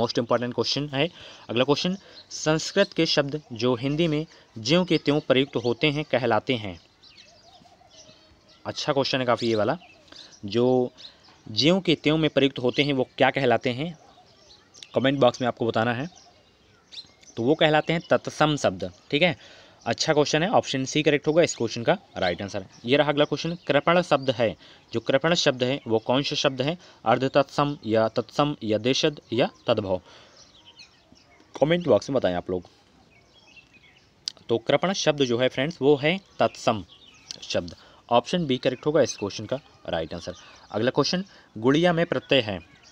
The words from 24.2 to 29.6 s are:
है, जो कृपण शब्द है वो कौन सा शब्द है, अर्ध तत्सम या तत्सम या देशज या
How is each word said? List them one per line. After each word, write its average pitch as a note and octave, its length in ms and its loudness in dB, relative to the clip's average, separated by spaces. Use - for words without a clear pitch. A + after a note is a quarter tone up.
है, A2+ 260 0
जो A#2 80 -4
कृपण C#3+ 340 0
शब्द C3 300 0
है C3 220 -2
वो A2+ 120 2
कौन B2+ 240 0
सा C#3+ 140 -6
शब्द C3+ 260 0
है, D#3 160 -2
अर्ध B2 200 2
तत्सम C#3+ 640 0
या A2 220 2
तत्सम D3 540 -2
या G#2+ 160 0
देशज C#3 420 0
या B2 180 0